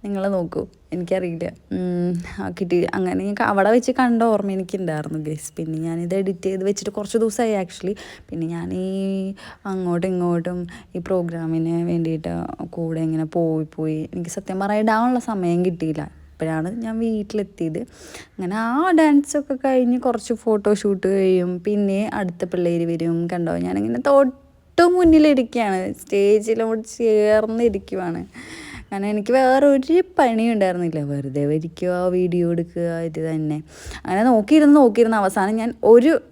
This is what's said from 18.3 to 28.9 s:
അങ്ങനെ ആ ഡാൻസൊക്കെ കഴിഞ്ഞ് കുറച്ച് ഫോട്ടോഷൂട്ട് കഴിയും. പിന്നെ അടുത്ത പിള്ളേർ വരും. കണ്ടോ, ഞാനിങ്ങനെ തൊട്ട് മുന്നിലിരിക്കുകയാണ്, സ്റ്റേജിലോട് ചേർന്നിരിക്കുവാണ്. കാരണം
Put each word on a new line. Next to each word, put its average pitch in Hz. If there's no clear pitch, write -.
അങ്ങനെ 190
ആ 233
ഡാൻസൊക്കെ 294
കഴിഞ്ഞ് 254
കുറച്ച് 233
ഫോട്ടോഷൂട്ട് 202
കഴിയും. 185
പിന്നെ 208
അടുത്ത 180
പിള്ളേർ 170
വരും. 165
കണ്ടോ, 170
ഞാനിങ്ങനെ 208
തൊട്ട് 277
മുന്നിലിരിക്കുകയാണ്, 285
സ്റ്റേജിലോട് 220
ചേർന്നിരിക്കുവാണ്. 214
കാരണം 196